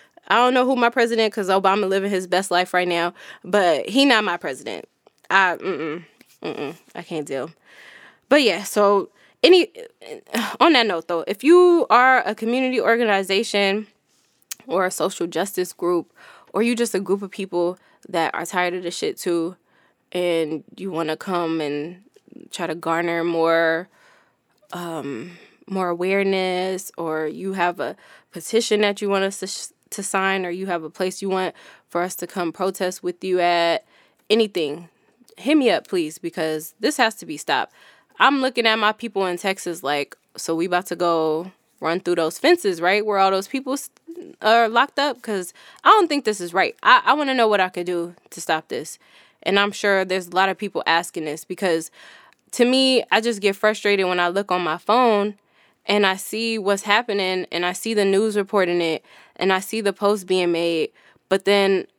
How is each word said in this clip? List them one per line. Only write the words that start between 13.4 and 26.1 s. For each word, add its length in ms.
or 200
a 60
social 360
justice 460
group, 400
or 80
you 140
just 200
a 60
group 200
of 100
people 460
that 260
are 120
tired 280
of 100
the 80
shit 260
too, 400
and 500
you 140
wanna 260
come 420
and 420
try 160
to 80
garner 500
more, 640
um, 600
more 220
awareness, 1080